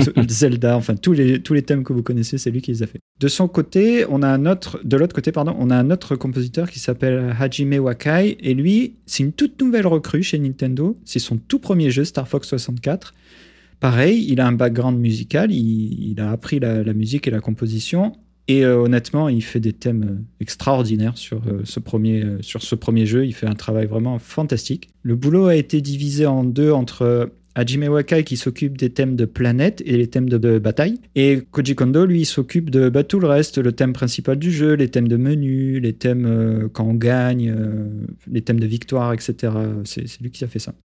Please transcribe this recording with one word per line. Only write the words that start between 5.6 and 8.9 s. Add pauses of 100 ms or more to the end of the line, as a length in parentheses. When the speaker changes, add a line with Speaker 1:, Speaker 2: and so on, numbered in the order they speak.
Speaker 2:
a
un
autre
compositeur
qui
s'appelle
Hajime
Wakai,
et
lui, (120)